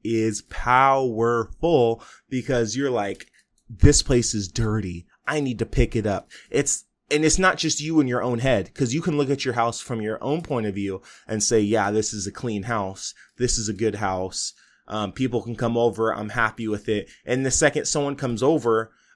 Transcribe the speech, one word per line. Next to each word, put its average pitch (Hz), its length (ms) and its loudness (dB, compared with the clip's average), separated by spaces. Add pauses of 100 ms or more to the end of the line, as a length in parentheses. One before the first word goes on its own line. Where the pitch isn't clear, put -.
is 110 380 -2
powerful 123 1600 2 (260)
because 120 480 -2
you're 139 140 -2
like, 101 400 -4 (400)
"This 135 320 8
place 120 320 2
is 101 140 -4
dirty. 104 580 -4 (200)
I 147 140 -2
need 127 200 -2
to 113 60 0
pick - 300 2
it 107 100 0
up." 98 220 -2 (220)
It's, - 340 -2 (260)
and 151 140 2
it's 160 140 4
not 185 180 4
just 156 240 -2
you 156 200 2
in 135 80 4
your 123 140 0
own 120 180 0
head, 117 340 0
'cause 123 180 -2
you 151 80 0
can 165 160 -2
look 135 140 0
at 139 160 -2
your 123 80 -2
house 117 260 0
from 113 220 -6
your 107 200 -6
own 156 200 -2
point 123 240 -2
of 101 80 -4
view 98 260 -6 (260)
and 107 160 -2
say, 113 180 4
"Yeah, 104 300 2
this 107 220 0
is 101 140 -8
a 101 60 -10
clean 104 320 -6
house. 101 500 -6 (240)
This 120 180 0
is 110 140 -4
a - 20 -2
good 101 220 0
house. 95 580 -4 (360)
Um, 104 240 -4
people 120 300 -2
can 117 140 -8
come 117 220 0
over. 113 360 2
I'm 107 160 -6
happy 110 380 -2
with 104 180 -4
it." 104 220 -2 (160)
And 131 220 -2
the 131 40 0
second 147 360 2
someone 143 300 -2
comes 120 260 -4
over, 117 500 2 (240)